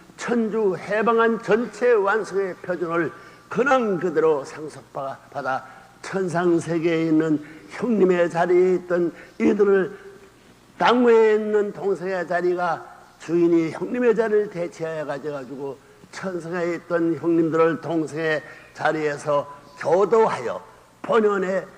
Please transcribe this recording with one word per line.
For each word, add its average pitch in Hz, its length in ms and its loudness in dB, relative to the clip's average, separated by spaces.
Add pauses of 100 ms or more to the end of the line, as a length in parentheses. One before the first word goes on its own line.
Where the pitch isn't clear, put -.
(180)
천주 220 600 0
해방한 226 680 0
전체 240 500 0
완성의 196 640 0
표준을 165 560 -4 (360)
근황 233 520 2
그대로 156 440 2
상속받아 135 1200 -10 (360)
천상 175 580 0
세계에 165 460 -2
있는 156 360 2 (280)
형님의 185 600 2
자리에 180 460 4
있던 175 380 -2 (260)
이들을 202 720 2 (680)
땅 240 240 4
위에 220 300 6
있는 214 380 0
동생의 180 540 -4
자리가 175 560 -2 (360)
주인이 170 500 2
형님의 226 460 0
자리를 208 340 0
대체하여 160 560 -8
가져가지고 139 720 -10 (340)
천상에 175 600 -6
있던 165 440 -2
형님들을 165 640 2
동생의 156 600 -4 (320)
자리에서 147 760 -2 (300)
교도하여 151 840 2 (440)
본연의 196 640 0 (100)